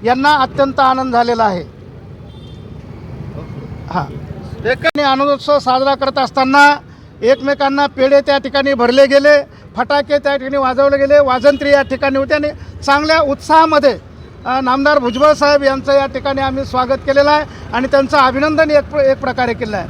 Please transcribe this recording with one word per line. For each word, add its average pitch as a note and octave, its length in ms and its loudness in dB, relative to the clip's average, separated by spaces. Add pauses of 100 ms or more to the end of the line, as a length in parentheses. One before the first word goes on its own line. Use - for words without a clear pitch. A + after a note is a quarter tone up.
यांना C4 300 2
अत्यंत C4+ 460 0
आनंद C4 320 0
झालेला A#3 320 0
आहे. F#3 180 -2 (2250)
हां, - 340 -8 (420)
आणि C#4+ 360 0
आनंदोत्सव C#4 560 0
साजरा C4 360 0
करत C4+ 240 -4
असताना C#4 580 2 (460)
एकमेकांना C#4 640 0
पेढे C#4 340 2
त्या C#4 180 0
ठिकाणी C#4 360 -2
भरले B3 320 4
गेले, C#4 360 4 (340)
फटाके C#4+ 420 -2
त्या C#4 180 -2
ठिकाणी C4+ 200 -6
वाजवले C#4 400 2
गेले, C#4 220 4
वाजंत्री C#4 520 2
या C#4 120 4
ठिकाणी C4+ 360 -2
होते C#4 160 -2
आणि D4 140 -2 (380)
चांगल्या D4+ 340 2
उत्साहामध्ये, D4 760 2 (480)
अ, B3+ 140 -2
नामदार C#4 380 2
भुजबळ C4 340 2
साहेब C#4+ 300 2
यांचं C4+ 300 0
या C#4 140 2
ठिकाणी C4+ 340 -6
आम्ही C4+ 240 -4
स्वागत B3+ 420 -2
केलेलं C#4 240 2
आहे D4+ 140 2 (300)
आणि B3+ 120 -2
त्यांचं C#4 300 0
अभिनंदन D4 540 2
एक D4 140 2
प्र-, C#4+ 160 -4
एक C4+ 180 2
प्रकारे B3+ 340 -4
केलं A3 240 -6
आहे. F3 140 -8